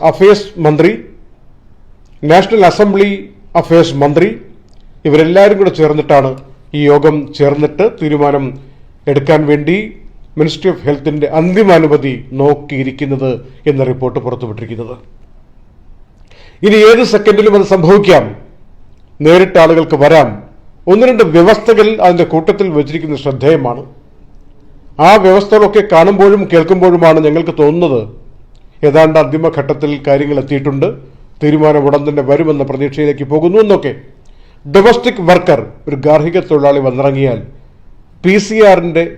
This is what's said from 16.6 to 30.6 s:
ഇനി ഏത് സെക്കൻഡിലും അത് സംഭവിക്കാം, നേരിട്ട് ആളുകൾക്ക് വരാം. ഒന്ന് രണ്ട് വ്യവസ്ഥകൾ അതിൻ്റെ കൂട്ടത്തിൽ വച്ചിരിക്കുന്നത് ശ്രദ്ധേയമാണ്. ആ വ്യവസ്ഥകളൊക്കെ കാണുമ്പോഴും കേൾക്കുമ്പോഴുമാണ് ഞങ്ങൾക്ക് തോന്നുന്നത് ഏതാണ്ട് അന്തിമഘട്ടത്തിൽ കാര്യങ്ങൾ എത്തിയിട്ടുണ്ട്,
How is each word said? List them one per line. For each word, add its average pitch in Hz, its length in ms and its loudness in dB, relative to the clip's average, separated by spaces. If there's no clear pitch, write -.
ഇനി 208 120 2
ഏത് 226 300 4
സെക്കൻഡിലും 208 500 2
അത് 202 80 2
സംഭവിക്കാം, 175 760 2
നേരിട്ട് 180 380 2
ആളുകൾക്ക് 160 380 2
വരാം. 139 460 2
ഒന്ന് 214 200 4
രണ്ട് 233 180 2
വ്യവസ്ഥകൾ 208 800 2
അതിൻ്റെ 175 220 2
കൂട്ടത്തിൽ 175 460 -2
വച്ചിരിക്കുന്നത് 151 500 -6
ശ്രദ്ധേയമാണ്. 131 640 -4
ആ 175 140 6
വ്യവസ്ഥകളൊക്കെ 202 680 2
കാണുമ്പോഴും 196 600 2
കേൾക്കുമ്പോഴുമാണ് 170 680 2
ഞങ്ങൾക്ക് 156 380 -2
തോന്നുന്നത് 147 500 0
ഏതാണ്ട് 156 320 2
അന്തിമഘട്ടത്തിൽ 147 880 -4
കാര്യങ്ങൾ 143 320 -2
എത്തിയിട്ടുണ്ട്, 139 560 -4